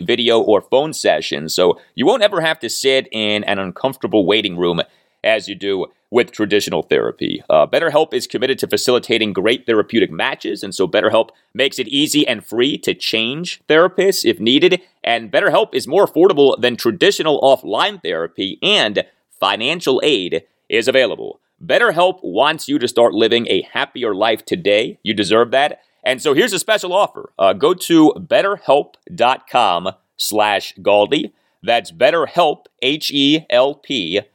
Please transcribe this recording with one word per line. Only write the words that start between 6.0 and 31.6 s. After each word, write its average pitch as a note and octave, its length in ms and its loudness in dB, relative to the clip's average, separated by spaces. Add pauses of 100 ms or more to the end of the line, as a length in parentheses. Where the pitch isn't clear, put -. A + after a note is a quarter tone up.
with A#2 220 0
traditional G2 520 -2
therapy. - 680 -4
Uh, D2+ 180 4
BetterHelp D3+ 460 0
is A#2+ 140 -4
committed C3 320 -4
to - 80 -4
facilitating A2 680 0
great G#2+ 320 -2
therapeutic G#2 460 0
matches, C3 520 -6
and G2 120 -10
so F#2 120 0
BetterHelp G#2+ 420 0 (240)
makes C3+ 260 -4
it A#2+ 80 -6
easy C#3+ 400 -2
and A2 180 -6
free C3 320 -2
to - 160 -4
change B2+ 760 -6
therapists F3+ 540 2
if A2+ 160 0
needed. D3+ 420 2 (220)
And A2+ 280 -4
BetterHelp F#3+ 420 0
is B2+ 140 -4
more F3 180 2
affordable D3 540 4
than B2 160 0
traditional D3+ 640 0
offline C3+ 600 0
therapy, E2+ 600 -6
and B2 440 0 (340)
financial B2 640 -2
aid F2+ 400 -2 (260)
is A2+ 200 0
available. G2+ 500 0 (220)
BetterHelp F3+ 600 0
wants C#3 480 -2
you C#3+ 100 -2
to A#2+ 80 -2
start A#2 260 2
living A2+ 340 2
a G2 160 0 (100)
happier A#2 400 -4
life G#2+ 320 0
today. G#2 560 0
You G#2+ 140 -4
deserve G#2+ 360 2
that. C#3 300 0 (220)
And C3 180 -2
so D3 140 0
here's A#3 180 2
a F#3 60 -4
special G3+ 340 -2
offer. - 440 -2
Uh, F#2+ 160 4
go C#3 200 0
to E3 420 4
betterhelp D3+ 800 0 (200)
dot A#2 360 0
com F#2+ 400 0 (260)
slash G#2 600 -2
Galdi. G#2 580 0 (300)